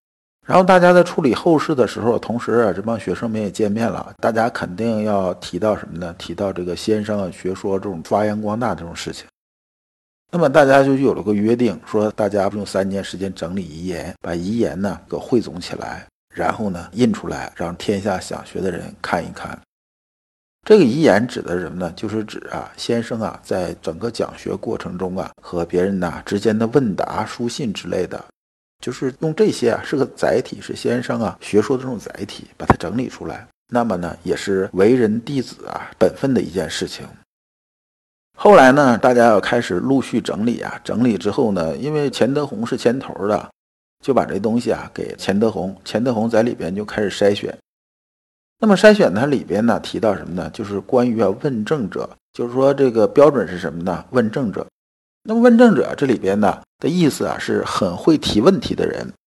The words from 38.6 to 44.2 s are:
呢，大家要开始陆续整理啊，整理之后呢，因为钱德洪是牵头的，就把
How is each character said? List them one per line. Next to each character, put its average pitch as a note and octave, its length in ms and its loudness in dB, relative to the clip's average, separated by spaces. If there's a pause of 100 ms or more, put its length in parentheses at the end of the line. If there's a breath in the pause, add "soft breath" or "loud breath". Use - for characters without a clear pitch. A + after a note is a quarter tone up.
呢， C3 260 4
大 B2+ 160 4
家 A#2+ 120 6
要 A2 140 6
开 A#2+ 220 0
始 F#2+ 140 -4
陆 B2 260 2
续 A#2+ 180 -2
整 G2 260 -4
理 A#2+ 160 -2
啊， - 220 -10
整 G#2 200 -2
理 A#2+ 120 4
之 D#3+ 140 -2
后 A2+ 220 2
呢， E2 260 -2
因 C#3+ 160 -6
为 D3 160 0
钱 C3 240 2
德 D3 140 -2
洪 - 180 -6
是 - 100 -4
牵 A#2+ 220 0
头 - 300 -8
的， G#2 240 -2 (520)
就 C3+ 120 0
把 G2 100 4